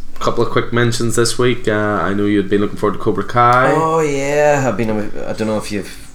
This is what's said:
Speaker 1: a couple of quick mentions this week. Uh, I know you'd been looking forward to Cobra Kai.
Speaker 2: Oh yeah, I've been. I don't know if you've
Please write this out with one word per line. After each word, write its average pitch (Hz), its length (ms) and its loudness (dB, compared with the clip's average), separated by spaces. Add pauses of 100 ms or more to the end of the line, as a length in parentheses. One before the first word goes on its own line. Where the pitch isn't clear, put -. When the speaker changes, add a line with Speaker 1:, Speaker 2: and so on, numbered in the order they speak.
(160)
Speaker 1:
a - 40 -2
couple 117 240 2
of 113 60 -2
quick - 220 0
mentions 117 440 2
this 117 220 2
week. 123 280 2
Uh, 110 60 0 (300)
I 95 120 -2
know 101 120 0
you'd 104 240 2
been 101 100 2
looking 104 160 -2
forward 104 220 -2
to - 40 -4
Cobra 98 220 0
Kai. 123 500 4
Speaker 2:
Oh 160 260 0
yeah, 143 680 2
I've 104 80 -2
been. 110 140 -2
I 104 420 -2
don't 107 160 -4
know 107 100 -2
if - 140 -8
you've - 420 -8